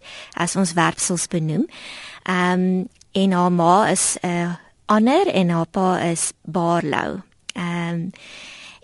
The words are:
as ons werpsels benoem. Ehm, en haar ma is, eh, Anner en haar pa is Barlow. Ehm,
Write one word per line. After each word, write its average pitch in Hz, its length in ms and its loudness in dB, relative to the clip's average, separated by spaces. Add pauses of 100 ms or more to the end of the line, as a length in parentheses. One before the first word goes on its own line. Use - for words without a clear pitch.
(320)
as 175 240 -4
ons 185 160 0
werpsels 165 560 0
benoem. 165 380 -2 (560)
Ehm, 185 640 0 (280)
en 190 200 2
haar 180 200 2
ma 180 380 4
is, - 300 0
eh, 175 320 -2 (340)
Anner 247 460 4
en 180 180 2
haar 165 200 0
pa 185 300 2
is 165 320 -2 (100)
Barlow. 170 800 -2 (340)
Ehm, 170 540 -6 (760)